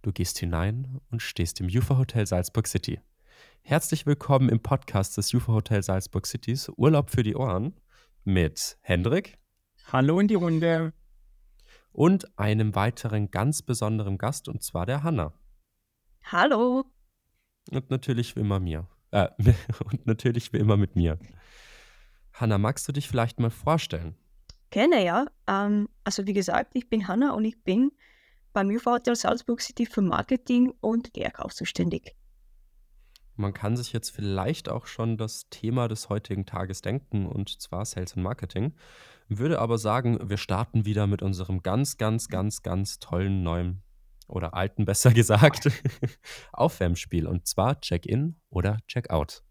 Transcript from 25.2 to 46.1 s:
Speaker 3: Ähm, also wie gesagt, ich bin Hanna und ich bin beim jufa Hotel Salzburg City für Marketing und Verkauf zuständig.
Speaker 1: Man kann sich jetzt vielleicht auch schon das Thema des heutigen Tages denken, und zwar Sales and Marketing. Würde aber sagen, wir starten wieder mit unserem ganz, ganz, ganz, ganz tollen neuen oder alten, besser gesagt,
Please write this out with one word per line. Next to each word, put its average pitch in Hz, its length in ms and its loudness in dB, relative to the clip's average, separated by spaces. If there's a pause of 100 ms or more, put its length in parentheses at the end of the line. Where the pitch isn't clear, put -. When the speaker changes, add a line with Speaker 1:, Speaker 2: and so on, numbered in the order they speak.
Speaker 3:
Ähm, 208 400 0 (160)
also 196 240 -4
wie 208 60 -2
gesagt, 190 420 0
ich 247 140 -4
bin 214 180 -2
Hanna 240 240 2
und 220 140 -2
ich - 180 -6
bin 240 260 2 (640)
beim 196 180 0
jufa 233 220 0
Hotel 240 240 2
Salzburg - 460 -2
City - 240 -2
für - 160 -2
Marketing 247 800 2
und 233 340 -2
Verkauf - 400 -6
zuständig. - 600 -4 (1200)
Speaker 1:
Man 101 160 -4
kann 110 240 -2
sich 120 160 -8
jetzt 113 160 -4
vielleicht 101 580 -4
auch - 180 -6
schon 113 300 -4
das 110 340 -8
Thema 120 380 -2
des 110 220 -6
heutigen 98 360 -4
Tages 92 360 -8
denken, 104 460 -4
und - 340 -8
zwar 95 240 -6
Sales - 300 -8
and 90 80 -2
Marketing. 104 500 -4 (560)
Würde 123 300 0
aber 113 180 0
sagen, 110 520 0
wir 101 80 0
starten 107 480 0
wieder 104 220 2
mit 101 140 0
unserem 92 420 -2
ganz, 113 340 0
ganz, 110 300 0
ganz, 98 340 -4
ganz 92 380 -4
tollen 95 440 -2
neuen 87 400 -4 (440)
oder 85 260 -6
alten, 98 300 -2
besser 101 300 6
gesagt, 113 560 6 (420)